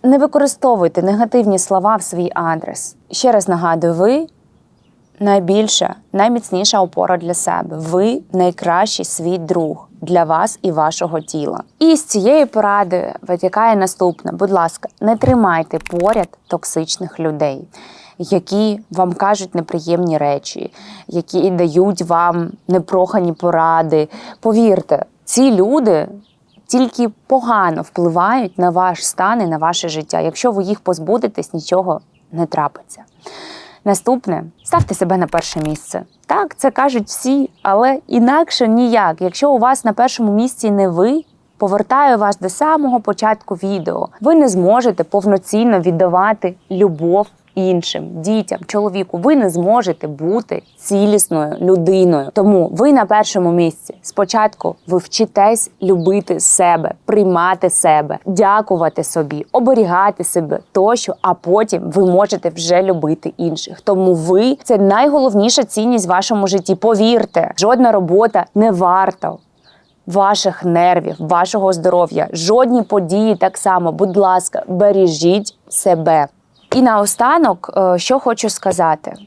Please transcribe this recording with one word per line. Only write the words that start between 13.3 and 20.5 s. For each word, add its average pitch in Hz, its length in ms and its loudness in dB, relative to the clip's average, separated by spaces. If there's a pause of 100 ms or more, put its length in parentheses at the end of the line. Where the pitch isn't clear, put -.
наступне. 185 560 -2
Будь 185 200 -2
ласка, 170 380 -2 (120)
не 220 140 2
тримайте 196 640 0
поряд 185 500 -2 (180)
токсичних - 720 -8
людей, 151 480 -4 (500)
які 202 640 -2 (120)
вам 180 220 -2
кажуть 196 420 -4
неприємні 170 600 -2
речі, 143 560 -4 (340)